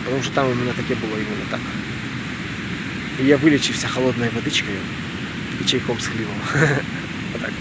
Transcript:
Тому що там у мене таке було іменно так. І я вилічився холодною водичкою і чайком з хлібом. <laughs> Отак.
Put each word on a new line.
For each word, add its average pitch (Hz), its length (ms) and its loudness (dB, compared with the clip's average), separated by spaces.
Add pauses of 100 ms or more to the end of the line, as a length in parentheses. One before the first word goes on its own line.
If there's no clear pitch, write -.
Тому 127 180 0
що 127 100 -4
там 139 140 4
у 123 80 2
мене 123 180 0
таке 117 280 -2
було 110 120 -2
іменно 104 380 -2
так. 117 100 -2 (1600)
І 131 40 4
я 143 100 10
вилічився 131 520 4
холодною 120 460 2
водичкою 107 440 0 (840)
і - 40 -2
чайком 120 360 2
з - 60 -4
хлібом. 107 300 -2 (180)
<laughs> 147 140 6 (680)
Отак. - 160 -4 (100)